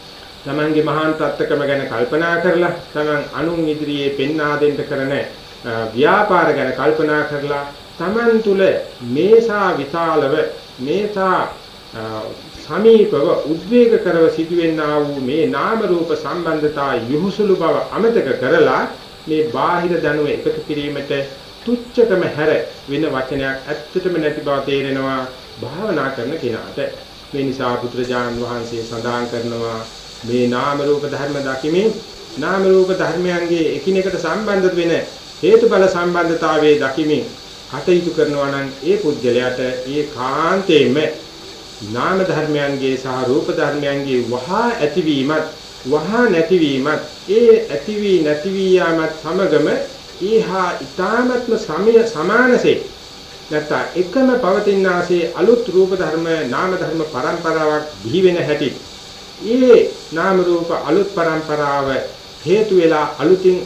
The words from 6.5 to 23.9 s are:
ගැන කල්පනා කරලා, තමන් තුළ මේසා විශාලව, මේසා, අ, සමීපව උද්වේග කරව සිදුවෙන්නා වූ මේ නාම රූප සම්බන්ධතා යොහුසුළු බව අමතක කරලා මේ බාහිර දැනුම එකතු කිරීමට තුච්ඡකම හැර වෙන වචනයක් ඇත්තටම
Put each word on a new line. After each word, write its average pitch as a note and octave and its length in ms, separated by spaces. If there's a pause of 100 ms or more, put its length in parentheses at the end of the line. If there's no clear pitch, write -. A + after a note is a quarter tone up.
ගැන B2+ 200
කල්පනා D3+ 500
කරලා, C#3+ 400 (300)
තමන් A3 500
තුළ F#3+ 200 (420)
මේසා G3+ 680
විශාලව, D#3 600 (420)
මේසා, F#3+ 640 (520)
අ, A2+ 100 (560)
සමීපව G#3 560 (300)
උද්වේග G#3 540
කරව E3 320
සිදුවෙන්නා D#3+ 680
වූ C#3+ 220
මේ C#3+ 260
නාම E3+ 340
රූප F3 300
සම්බන්ධතා D3+ 840 (100)
යොහුසුළු F#3 520
බව D#3+ 200 (140)
අමතක G3+ 460
කරලා C#3 460 (420)
මේ D#3 220
බාහිර F3 560
දැනුම D3+ 260
එකතු - 340
කිරීමට C#3+ 500 (480)
තුච්ඡකම A3 720
හැර D3+ 220 (320)
වෙන D3 220
වචනයක් C3+ 400 (180)
ඇත්තටම F3 520